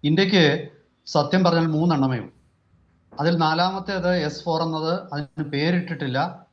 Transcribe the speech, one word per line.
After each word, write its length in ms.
ഇന്ത്യക്ക് 640
സത്യം 380
പറഞ്ഞാൽ 220
മൂന്നെണ്ണമേ 520
ഉള്ളൂ. 140
അതിൽ 180
നാലാമത്തേത് 760
എസ് 280
ഫോർ 180
എന്നത്, 380
അതിന് 300
പേരിട്ടിട്ടില്ല. 1080